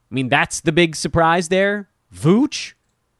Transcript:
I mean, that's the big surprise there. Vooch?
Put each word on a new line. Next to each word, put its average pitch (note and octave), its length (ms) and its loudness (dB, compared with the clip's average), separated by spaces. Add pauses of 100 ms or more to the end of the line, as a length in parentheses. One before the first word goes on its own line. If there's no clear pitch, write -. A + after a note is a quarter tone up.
(100)
I - 40 -10
mean, C3 140 -4
that's D3 320 0
the E3 120 0
big E3 220 2
surprise E3 540 0
there. G3 400 -2 (260)
Vooch? F3+ 600 0 (460)